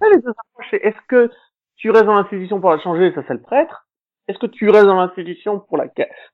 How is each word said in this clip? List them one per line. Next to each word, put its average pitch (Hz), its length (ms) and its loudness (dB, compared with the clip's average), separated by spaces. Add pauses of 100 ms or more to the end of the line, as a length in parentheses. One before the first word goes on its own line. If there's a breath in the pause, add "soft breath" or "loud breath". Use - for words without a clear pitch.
Ça, 427 120 0
les 330 80 4
deux 240 100 -10
approches, - 400 -16
c'est - 140 -4
est-ce 214 240 -2
que 240 220 2 (460 soft breath)
tu 220 140 -6
restes 214 160 4
dans 208 100 2
l'institution 196 440 -4
pour 180 100 2
la 156 100 0
changer, 175 340 0
ça 143 140 -8
c'est 135 60 -6
le 117 60 -10
prêtre. - 460 -4 (400)
Est-ce 196 120 -10
que 233 80 -8
tu 214 240 -4
restes 202 160 6
dans 185 140 2
l'institution 180 600 -8
pour 165 160 -10
la 143 100 -4 (100)
ca-, - 120 -6 (260 loud breath)